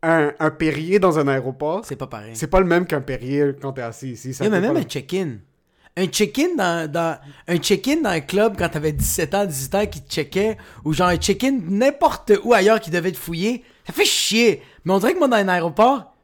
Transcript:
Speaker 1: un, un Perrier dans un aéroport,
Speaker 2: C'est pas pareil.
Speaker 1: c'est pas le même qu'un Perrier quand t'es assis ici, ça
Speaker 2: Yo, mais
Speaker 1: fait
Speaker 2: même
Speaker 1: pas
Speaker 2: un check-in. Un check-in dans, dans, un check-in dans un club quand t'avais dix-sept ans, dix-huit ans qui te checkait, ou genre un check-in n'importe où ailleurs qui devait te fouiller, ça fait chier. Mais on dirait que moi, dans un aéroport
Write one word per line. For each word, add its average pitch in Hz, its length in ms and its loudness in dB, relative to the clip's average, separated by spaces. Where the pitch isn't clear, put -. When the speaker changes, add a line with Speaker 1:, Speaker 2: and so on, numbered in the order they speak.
Speaker 1:
un, 160 380 2
un 156 120 2
Perrier 160 480 0
dans 180 200 4
un 143 80 2
aéroport, 143 560 -2
Speaker 2:
C'est 139 120 -10
pas 135 120 -10
pareil. 110 280 -14
Speaker 1:
c'est 143 120 -6
pas 185 120 4
le 190 60 4
même 175 200 2
qu'un 151 160 -2
Perrier 139 580 -2
quand 139 140 -10
t'es 135 80 -10
assis 120 300 -10
ici, 131 240 -10
ça 165 100 -4
Speaker 2:
Yo, 214 60 2
mais 202 60 2
Speaker 1:
fait 175 40 2
Speaker 2:
même 247 140 0
Speaker 1:
pas 339 60 0
Speaker 2:
un - 20 -4
check-in. 151 540 -6
Un 185 80 0
check-in 262 500 0
dans, 170 360 -2
dans, 165 260 -4
un 175 100 0
check-in 214 440 0
dans 226 100 0
un 165 80 0
club 202 380 0
quand 170 120 0
t'avais 151 220 -2
dix-sept 147 420 -2
ans, 202 120 0
dix-huit 139 300 -6
ans 208 120 2
qui 151 140 -12
te - 120 -16
checkait, 196 440 -2
ou 156 100 -2
genre 180 140 2
un 175 100 4
check-in 254 400 0
n'importe 262 680 2
où 233 100 4
ailleurs 214 280 6
qui 170 100 -10
devait 175 200 -2
te 151 60 -12
fouiller, 185 460 -4
ça - 60 -12
fait 392 120 2
chier. 214 560 2
Mais 180 100 0
on 196 60 4
dirait 240 140 2
que 359 60 -2
moi, 294 80 4
dans 240 100 2
un 196 100 2
aéroport 180 640 2